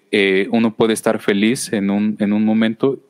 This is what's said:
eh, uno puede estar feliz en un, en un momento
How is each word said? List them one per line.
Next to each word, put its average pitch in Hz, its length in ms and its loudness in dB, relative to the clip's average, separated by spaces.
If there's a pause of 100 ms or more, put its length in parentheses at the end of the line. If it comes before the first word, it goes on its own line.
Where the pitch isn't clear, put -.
(120)
eh, 98 400 2
uno 117 220 2
puede 113 200 2
estar - 260 -2
feliz 107 540 0
en 101 180 -2
un, 104 280 -2
en 104 140 0
un 107 100 0
momento 110 540 0 (120)